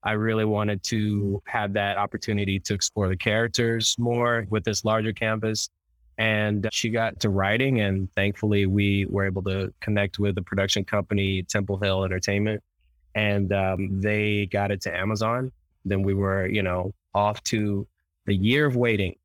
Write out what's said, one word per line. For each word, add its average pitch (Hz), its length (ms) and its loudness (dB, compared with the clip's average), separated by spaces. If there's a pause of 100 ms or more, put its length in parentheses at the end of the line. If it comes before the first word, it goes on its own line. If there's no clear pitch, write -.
I 107 120 -2
really 110 320 2
wanted 104 380 0
to 104 600 0
have 104 280 -4
that 101 240 0
opportunity 101 600 -2
to 95 160 -2
explore 101 360 0
the 95 80 0
characters 117 840 0
more 120 500 0
with 107 140 0
this 107 220 -2
larger 110 260 0
canvas. 110 560 -2 (500)
And 107 540 2
she - 180 -2
got 113 300 -2
to 110 100 2
writing, 110 520 2
and 95 320 0
thankfully 101 520 2
we 98 440 2
were 98 160 0
able 95 180 -4
to 95 380 -4
connect 101 380 -2
with 101 160 2
the 90 60 -4
production 98 440 -2
company, 98 580 -2
Temple 98 360 -2
Hill 98 260 0
Entertainment. 101 580 -2 (500)
And, 101 380 2
um, 95 480 0
they 104 460 0
got 101 260 -2
it 98 120 -2
to 87 140 -6
Amazon. 110 540 -2 (320)
Then 98 180 0
we 98 120 0
were, 98 340 0
you 101 160 0
know, 90 300 -2 (220)
off 104 280 2
to 104 440 -2 (400)
the 101 80 4
year 123 320 4
of 127 80 0
waiting. 107 500 2